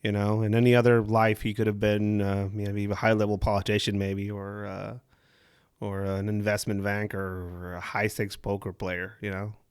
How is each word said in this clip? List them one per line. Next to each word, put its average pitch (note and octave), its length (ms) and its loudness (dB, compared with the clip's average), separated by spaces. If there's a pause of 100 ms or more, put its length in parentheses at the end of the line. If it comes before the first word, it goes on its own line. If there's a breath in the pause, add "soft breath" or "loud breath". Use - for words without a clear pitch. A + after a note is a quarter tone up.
you G#2+ 80 2
know. G#2 320 2
In G#2+ 100 2
any A#2+ 220 6
other A#2 260 6
life, A2 400 2
he G#2+ 140 -4
could A2 100 0
have G#2 140 0
been, G#2 420 2
uh, G2 300 0
maybe G2+ 340 -4
a G2+ 80 -2
high-level G#2 460 2
politician, G#2 580 0
maybe, G2 320 -2
or, G2+ 380 -10
uh, G2 300 -8 (840 soft breath)
or G2 240 -4
an G2 260 -2
investment G#2 540 0
banker, G2+ 360 -2
or F2+ 540 -8
a F2 80 -10
high-stakes - 540 -2
poker G2+ 360 -4
player, F#2 500 -6
you G2+ 100 -4
know. G#2 220 -6 (180)